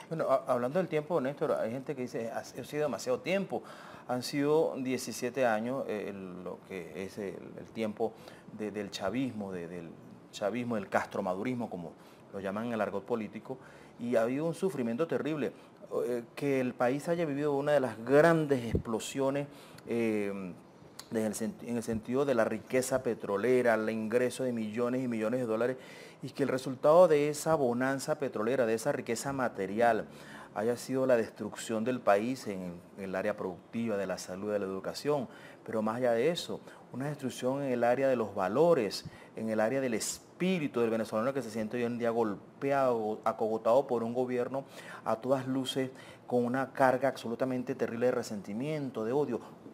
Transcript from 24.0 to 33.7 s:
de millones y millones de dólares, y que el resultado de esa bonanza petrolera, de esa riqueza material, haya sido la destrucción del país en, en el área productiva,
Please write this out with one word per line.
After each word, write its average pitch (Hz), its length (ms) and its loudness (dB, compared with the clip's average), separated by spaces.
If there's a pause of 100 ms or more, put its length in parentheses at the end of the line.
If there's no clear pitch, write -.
de 123 80 -2
millones 120 520 -2
y 123 40 -4
millones 117 320 0
de 123 60 -2
dólares, 117 300 0 (460)
y 135 80 -8
que - 120 -2
el 127 60 2
resultado 147 600 8
de 147 200 4
esa 156 260 0
bonanza 135 640 2
petrolera, 117 480 2
de 113 80 4
esa 139 180 2
riqueza 123 400 -2
material, 110 760 2 (480)
haya 117 220 0
sido 131 300 -2
la 127 100 8
destrucción 110 680 -2
del 123 160 0
país 110 480 2
en, 92 260 -6 (220)
en 101 80 -10
el 92 100 -6
área 101 220 0
productiva, 104 600 -4